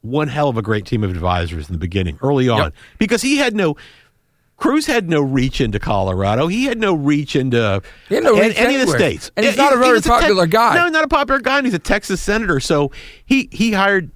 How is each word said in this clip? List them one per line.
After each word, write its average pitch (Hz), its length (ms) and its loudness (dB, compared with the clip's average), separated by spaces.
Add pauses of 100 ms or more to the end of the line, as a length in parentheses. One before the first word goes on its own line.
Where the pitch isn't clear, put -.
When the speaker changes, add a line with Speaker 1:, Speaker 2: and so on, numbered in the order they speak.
Speaker 1:
one 143 260 -2
hell 143 220 -2
of 113 80 -2
a 113 40 -4
great 104 220 -2
team 110 180 -2
of 98 80 -2
advisors 87 600 -4
in - 20 -6
the 85 60 -6
beginning, 87 420 -4
early 131 300 0
on, 110 140 2
Speaker 2:
Yep. 76 100 -6 (240)
Speaker 1:
because 220 240 0
he 269 160 0
had 247 180 0
no, 165 200 0 (800)
Cruz 294 260 0
had 233 240 -2
no 156 140 2
reach 135 360 -2
into 110 200 -2
Colorado. 98 720 0
He 233 180 -2
had 254 120 -2
no 208 140 0
reach 147 420 -2
into 117 460 0 (300)
Speaker 2:
He 208 60 0
had 220 80 -2
no 233 100 4
Speaker 1:
an-, 208 140 4
Speaker 2:
reach 214 100 -2
Speaker 1:
any 254 160 2
of 269 120 0
the 165 60 0
Speaker 2:
anywhere. 127 60 0
Speaker 1:
states. 123 400 -2
Speaker 2:
And 220 80 2
he's 254 100 0
Speaker 1:
Yeah, 269 60 2
Speaker 2:
not 285 100 4
a 254 40 4
Speaker 1:
he, 240 60 2
Speaker 2:
very 254 140 4
Speaker 1:
he's 208 100 0
a - 40 -2
Tex-, 240 100 4
Speaker 2:
popular 190 260 2
guy. 220 280 2
Speaker 1:
No, - 140 2
not 311 160 0
a 294 40 -6
popular 277 320 0
guy. 254 160 0
And 277 100 0
he's 247 80 0
a 170 40 -2
Texas 196 420 -4
senator. 196 400 -2
So 147 320 0 (320)
he, 269 280 0
he 226 200 0
hired 196 420 0